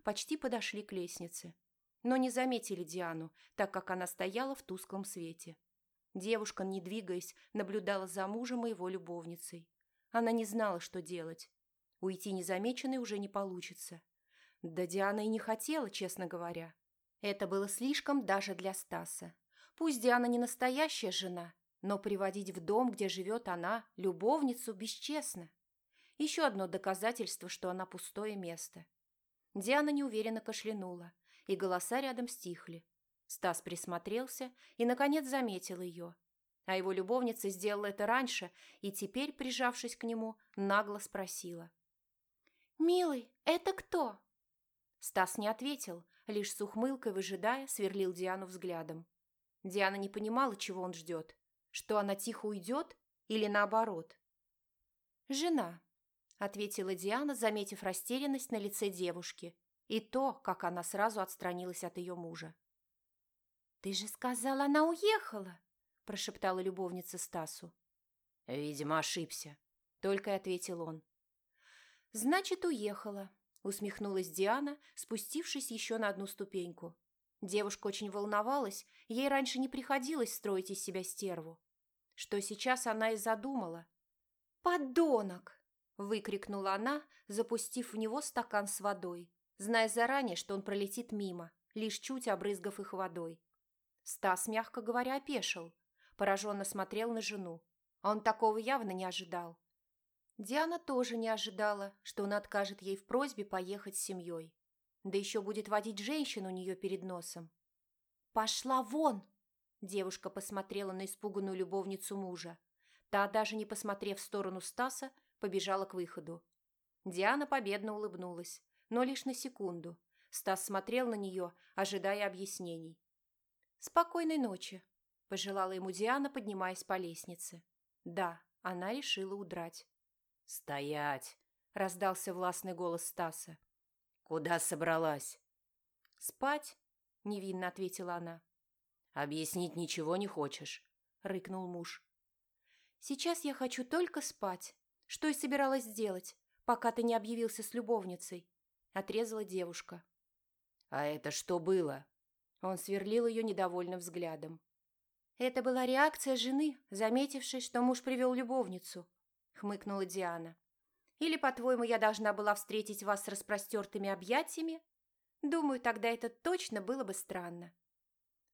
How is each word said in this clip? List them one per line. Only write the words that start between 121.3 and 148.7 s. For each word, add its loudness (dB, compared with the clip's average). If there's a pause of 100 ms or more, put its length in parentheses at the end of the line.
ожидая 2
объяснений. -8 (800)
"Спокойной 2
ночи", -4 (440)
пожелала 0
ему -2
Диана, 2
поднимаясь -4
по 0
лестнице. -8 (400)
Да, -2 (220)
она -2
решила -2
удрать. -8 (560)
"Стоять!" -2 (360)
раздался 0
властный 0
голос -2
Стаса. -6 (640)
"Куда 2
собралась?" 2 (800)
"Спать", -2 (460)
невинно -2
ответила -4
она. -8 (720)
"Объяснить 0
ничего 0
не 0
хочешь?" -4 (380)
рыкнул -4
муж. -8 (960)
"Сейчас -2
я 0
хочу -2
только 0
спать, -6 (300)
что -4
и 6
собиралась 4
делать, -2 (280)
пока 4
ты 2
не 6
объявился -2
с -8
любовницей", -2 (440)